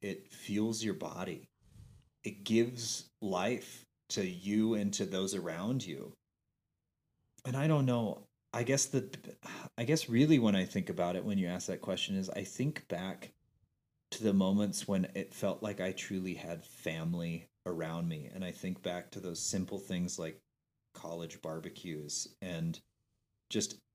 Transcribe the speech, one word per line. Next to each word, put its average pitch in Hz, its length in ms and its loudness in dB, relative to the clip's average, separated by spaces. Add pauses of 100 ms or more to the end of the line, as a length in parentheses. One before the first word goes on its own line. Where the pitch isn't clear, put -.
It - 300 -6
fuels 110 520 0
your 104 100 0
body. - 560 -6 (760)
It 101 200 -6
gives 117 680 2 (120)
life 98 600 -2 (260)
to 101 160 0
you 101 480 2
and 101 200 2
to 101 120 0
those 95 300 0
around 95 500 -2
you. 69 280 -8 (1300)
And 127 120 -2
I 143 100 4
don't 147 180 6
know, 117 420 2 (260)
I 120 100 0
guess 135 240 4
that, - 500 -4 (400)
I 117 60 -2
guess 147 260 2
really 139 300 8
when 107 160 6
I 92 100 6
think 90 240 -2
about 87 260 0
it, 92 100 -2
when 101 120 0
you 92 100 2
ask 90 200 -4
that 90 140 -4
question 98 340 -2
is 95 140 0
I 101 140 -4
think - 440 -2
back 90 440 -6 (800)
to - 120 -6
the 104 100 6
moments 98 540 4
when 95 280 2
it 95 180 -6
felt 98 300 -2
like 104 160 -4
I 92 140 0
truly 92 400 -4
had 85 320 -8
family 82 840 -4 (180)
around 85 440 -2
me. 78 240 -6
And 95 100 -6
I 90 80 -4
think 92 320 -6
back 87 280 -4
to - 80 -10
those 87 200 -6
simple 95 380 -2
things 90 420 -2
like 80 200 -6 (540)
college 82 480 -8
barbecues 80 880 -6 (140)
and 82 380 -2 (720)
just - 260 0 (200)